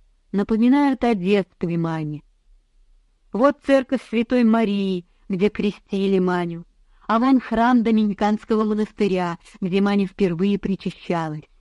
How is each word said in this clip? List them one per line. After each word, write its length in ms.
напоминают 720
о 120
детстве 600
Мани. 480
Вот 340
церковь 440
Святой 340
Марии, 640
где 220
крестили 720
Маню, 460
а 140
вон 220
храм 420
Доминиканского 800
монастыря, 760
где 220
Маня 260
впервые 500
причащалась. 840